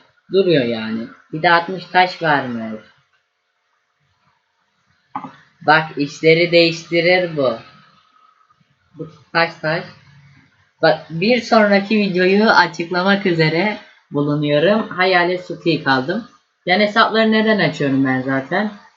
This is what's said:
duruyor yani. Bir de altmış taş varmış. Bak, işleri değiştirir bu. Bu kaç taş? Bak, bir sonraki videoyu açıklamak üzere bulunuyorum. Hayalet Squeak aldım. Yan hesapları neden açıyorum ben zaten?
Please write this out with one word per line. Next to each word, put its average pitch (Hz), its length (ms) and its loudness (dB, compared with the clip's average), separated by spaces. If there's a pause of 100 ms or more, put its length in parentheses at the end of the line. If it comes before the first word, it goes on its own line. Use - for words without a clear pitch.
(320)
duruyor 170 320 2
yani. 113 420 -6 (260)
Bir 156 100 -8
de 175 80 2
altmış 170 340 0
taş 180 380 0
varmış. 120 600 -4 (2750)
Bak, 156 300 2
işleri 160 560 0
değiştirir 170 840 0
bu. 127 180 0 (1400)
Bu 160 100 -14 (240)
kaç 165 220 0
taş? 160 300 -4 (1000)
Bak, 180 280 0
bir 202 300 0
sonraki 208 580 2
videoyu 190 460 2
açıklamak 180 800 0
üzere 165 500 0 (340)
bulunuyorum. 147 800 0
Hayalet 180 560 -2
Squeak 160 420 -4
aldım. 143 380 -2 (420)
Yan 180 140 0
hesapları 214 520 2
neden 220 260 2
açıyorum 139 460 0
ben 131 180 0
zaten? 135 480 -4 (260)